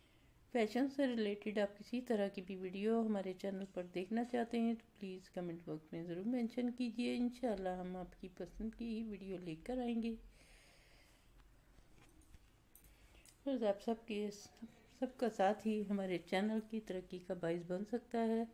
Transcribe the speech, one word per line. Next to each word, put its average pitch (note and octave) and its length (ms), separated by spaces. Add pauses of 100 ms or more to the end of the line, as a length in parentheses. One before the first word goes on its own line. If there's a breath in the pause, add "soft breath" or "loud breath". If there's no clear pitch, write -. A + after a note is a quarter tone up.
(540 soft breath)
Fashion A#3+ 340
से C4+ 180
related G#3+ 520
आप G3+ 180
किसी A#3+ 260
तरह G#3 260
की G3 140
भी F#3 140
वीडियो F#3+ 460
हमारे G3+ 320
channel F#3+ 400
पर F3+ 80 (120)
देखना A3 300
चाहते A#3+ 340
हैं A#3 180
तो - 80 (140)
please F#3 360
comment E3+ 320
box D#3 260
में E3+ 140
ज़रूर F3+ 200
mention A#3+ 460
कीजिए। A#3+ 420
इंशाल्लाह G#3+ 640
हम F#3 160
आपकी F#3 320 (120)
पसंद G#3+ 340
की A#3 120
ही A3+ 180
वीडियो F#3+ 360
लेकर F3+ 400
आएंगे। A#3 300 (3250 loud breath)
बस C4 180
आप G3+ 160
सबके, G#3+ 500
सबका - 1000
साथ G#3+ 360
ही G#3+ 180
हमारे F#3+ 340 (100)
channel G#3+ 320 (100)
की A3 120
तरक्की F#3 380
का F#3 160
बाइस E3+ 320
बन F#3 180
सकता A#3 400
है। A3+ 280